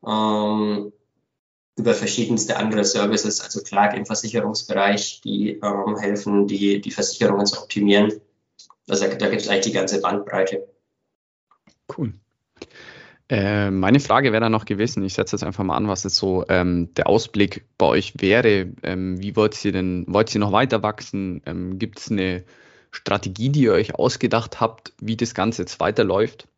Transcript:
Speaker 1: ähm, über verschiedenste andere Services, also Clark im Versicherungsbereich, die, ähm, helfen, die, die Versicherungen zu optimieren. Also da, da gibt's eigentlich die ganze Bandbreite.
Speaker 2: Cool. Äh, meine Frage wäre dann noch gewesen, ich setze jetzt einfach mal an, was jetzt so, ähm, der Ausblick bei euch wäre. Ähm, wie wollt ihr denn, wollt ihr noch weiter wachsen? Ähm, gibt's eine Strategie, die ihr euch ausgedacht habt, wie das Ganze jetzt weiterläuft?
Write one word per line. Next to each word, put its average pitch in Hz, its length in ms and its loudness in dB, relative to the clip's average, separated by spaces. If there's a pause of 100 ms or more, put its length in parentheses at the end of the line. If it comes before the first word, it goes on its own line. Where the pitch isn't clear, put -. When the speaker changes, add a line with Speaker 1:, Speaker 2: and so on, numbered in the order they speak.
Speaker 1:
ähm, 107 840 0 (840)
über 110 180 2
verschiedenste 110 640 -2
andere 107 260 0
Services, 104 560 0
also - 220 -8
Clark 104 340 0
im 104 80 -6
Versicherungsbereich, 104 1200 -2
die, 104 380 -2
ähm, 101 360 -2
helfen, 101 480 2
die, 101 360 2
die - 80 -8
Versicherungen 101 560 0
zu - 160 -2
optimieren. 104 500 4 (720)
Also - 200 0
da, - 80 -2
da 104 140 -2
gibt's 98 200 -2
eigentlich 98 160 2
die 110 80 -2
ganze 98 300 0
Bandbreite. 95 680 -2 (1300)
Speaker 2:
Cool. 117 180 -6 (1120)
Äh, 104 420 2
meine 95 300 4
Frage 131 320 2
wäre 110 80 2
dann 113 120 2
noch 110 120 0
gewesen, 104 400 -2
ich 95 100 -4
setze 101 220 -2
jetzt 98 60 -4
einfach 90 220 -4
mal 82 120 0
an, 101 120 0
was 92 160 -2
jetzt 95 120 -2
so, 92 320 0
ähm, 90 460 2
der - 120 2
Ausblick - 600 2 (100)
bei - 100 4
euch - 320 2
wäre. 101 540 4 (100)
Ähm, 92 380 -4
wie 98 160 -6
wollt 107 280 2
ihr 101 80 0
denn, 92 360 -2
wollt 104 260 2
ihr 107 60 2
noch 104 120 0
weiter 117 300 2
wachsen? 98 640 -6
Ähm, 92 340 -8
gibt's - 320 -10
eine 92 340 -2 (460)
Strategie, 101 580 -4
die 143 140 2
ihr 110 100 6
euch 95 220 2
ausgedacht - 680 0
habt, - 400 -4
wie 110 160 -4
das 117 180 -4
Ganze 104 280 -2
jetzt - 180 -8
weiterläuft? 101 760 0